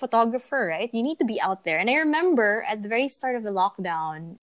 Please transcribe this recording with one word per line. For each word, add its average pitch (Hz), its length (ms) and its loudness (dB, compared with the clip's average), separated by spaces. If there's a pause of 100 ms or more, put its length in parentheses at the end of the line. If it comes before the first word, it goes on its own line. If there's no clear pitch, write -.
photographer, 233 640 0
right? 185 240 -4
You 226 100 0
need 311 160 -2
to 359 60 0
be 220 160 -2
out 190 240 -2
there. 160 140 0
And 196 100 0
I 254 60 4
remember 302 760 4
at 214 140 -4
the 208 80 -8
very 247 180 0
start 254 280 -4
of 233 60 -6
the 202 140 -4
lockdown, 165 880 -2